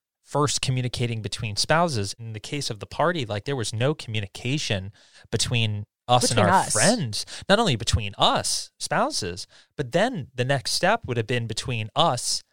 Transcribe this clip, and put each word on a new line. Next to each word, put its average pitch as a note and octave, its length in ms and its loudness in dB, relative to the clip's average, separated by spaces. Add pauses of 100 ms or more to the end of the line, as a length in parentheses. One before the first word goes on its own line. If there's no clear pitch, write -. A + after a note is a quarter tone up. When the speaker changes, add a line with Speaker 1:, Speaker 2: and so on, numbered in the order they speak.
(240)
Speaker 1:
first - 380 0
communicating B2 600 -2
between G#2+ 340 -6
spouses, D3+ 640 2
in A2+ 140 -12
the G#2+ 60 -10
case - 300 -6
of G#2+ 100 -8
the - 60 -10
party, D#3 400 0
like, G#2 200 -4
there C#3 100 -2
was A#2 160 -2
no B2+ 220 2
communication A2 1000 -4 (400)
between G#2+ 540 0 (220)
us B2 240 6
and A#2 60 2
Speaker 2:
Between F3+ 160 6
Speaker 1:
our F#3+ 80 6
Speaker 2:
us. - 120 -2
Speaker 1:
friends, C#3 520 2 (220)
not G3+ 120 6
only F3+ 160 2
between G2+ 420 0
us, - 640 0
spouses, D3+ 680 -2 (300)
but B2 160 -6
then G3+ 400 0
the B2 100 -2
next C3 280 0
step G#3 340 2
would A#2+ 120 -2
have A2 100 0
been A#2+ 200 -2
between A2+ 480 -6
us C#3+ 580 2